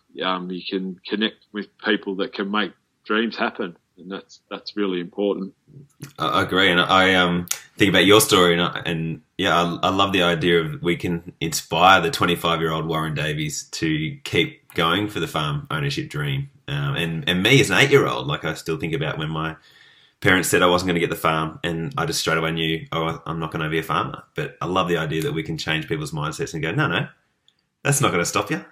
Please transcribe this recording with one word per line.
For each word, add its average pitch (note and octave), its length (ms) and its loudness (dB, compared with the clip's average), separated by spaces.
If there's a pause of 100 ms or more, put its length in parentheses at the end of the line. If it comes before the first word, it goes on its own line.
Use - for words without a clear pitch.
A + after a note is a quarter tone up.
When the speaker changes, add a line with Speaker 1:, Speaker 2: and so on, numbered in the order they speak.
(220)
Speaker 1:
Um, F2+ 280 -4
you F2+ 180 -8
can F#2 380 -6
connect G#2+ 460 -4
with G2+ 140 -8 (120)
people G2+ 380 -2
that F2+ 180 -4
can G2 160 -4
make G#2 220 -2 (320)
dreams A2 320 -2
happen. A2 400 -6 (220)
And F2+ 120 -16
that's, - 300 -14 (100)
that's - 260 -12
really F#2+ 240 0
important. F#2+ 540 -4 (640)
Speaker 2:
I, D#2+ 80 -2
I F#2+ 160 2
agree. F#2+ 280 2
And F2 100 4
I, F#2+ 340 6
um, F2+ 320 2 (300)
think G2 140 4
about F2+ 160 6
your G#2 140 10
story, F2+ 340 6
and F2 80 2
I, - 220 -4
and D#2+ 380 -6 (160)
yeah, F2 180 2
I, F2 320 0
I - 20 -
love G2 220 2
the F#2 100 4
idea E2+ 380 2
of D2+ 220 -6
we E2+ 140 0
can F2 440 -6
inspire F2 600 4
the E2 80 0
twenty-five-year-old E2 760 0
Warren D#2 280 -4
Davies D2+ 580 -4
to D#2 520 -2
keep - 500 -2
going F2+ 340 0
for G2 120 -6
the D#2 60 -4
farm D2 440 -4
ownership C#2+ 400 -4
dream. C#2 400 -4 (180)
Um, C#2+ 280 -4
and, E2 320 -4
and F2+ 140 0
me B2 180 6
as G2 100 2
an F#2 80 2
eight-year-old, C#2 480 4
like, D2+ 180 -4
I D#2+ 100 -2
still D#2+ 240 -6
think D#2 140 -6
about D2 240 -4
when D#2 140 -6
my D#2+ 260 -6 (640)
parents F#2 300 4
said F2+ 120 4
I F2+ 40 8
wasn't F2+ 220 4
gonna E2+ 120 2
get E2 100 0
the - 60 -6
farm, D#2+ 480 -2
and E2 320 -4
I D#2+ 80 -2
just D#2 160 -2
straight D#2+ 160 0
away D#2+ 160 -2
knew, D#2+ 400 -2
"Oh, D#2+ 320 -4
I'm E2 140 -6
not D#2+ 120 -6
gonna D#2 200 -4
be D#2+ 80 0
a D#2+ 40 -2
farmer." E2+ 420 -4 (100)
But - 260 -8
I - 60 -6
love F2+ 220 0
the E2+ 100 0
idea D#2+ 240 -2
that D2 100 -4
we D#2+ 100 -4
can D#2+ 140 -8
change D#2 320 -4
people's D2+ 240 -6
mindsets D2+ 400 -6
and D#2 100 -6
go, D#2+ 100 -4
No, C#3+ 140 0
no, F#2+ 220 -2 (800)
that's C#3 140 2
not G#2 100 4
gonna F2 140 0
stop G2+ 260 -2
you. D#3+ 220 -6